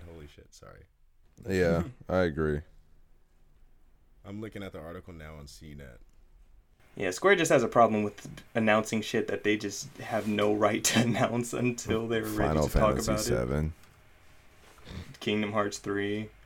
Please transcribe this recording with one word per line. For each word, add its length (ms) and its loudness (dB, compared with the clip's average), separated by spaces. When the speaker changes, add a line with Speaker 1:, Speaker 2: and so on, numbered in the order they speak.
Speaker 1:
that. 100 -18
Holy 200 -16
shit, 180 -20
sorry. 320 -20
Speaker 2:
Yeah, 340 4
Speaker 1:
<laughs> 140 -20
Speaker 2:
I 140 2
agree. 380 0
Speaker 1:
I'm 140 -12
looking 240 -12
at 80 -10
the 80 -12
article 340 -12
now 240 -14
on 100 -16
C 300 -18
net. 200 -18
Speaker 3:
Yeah, 160 -2
Square 240 4
just 160 2
has 100 6
a 60 2
problem 360 6
with 220 -8
announcing 480 2
shit 260 -2
that 160 -4
they 140 2
just 400 -8
have 320 -4
no 240 2
right 320 2
to 140 4
<laughs> 20 4
announce 500 0
until 560 -2
they're 160 0
ready 140 -4
Speaker 2:
Final 320 2
Speaker 3:
to 40 -8
talk 220 6
Speaker 2:
Fantasy 160 -2
Speaker 3:
about 80 0
it. 40 -2
Speaker 2:
seven. 500 0
Speaker 3:
Kingdom 340 -2
Hearts 260 -2
three. 500 -4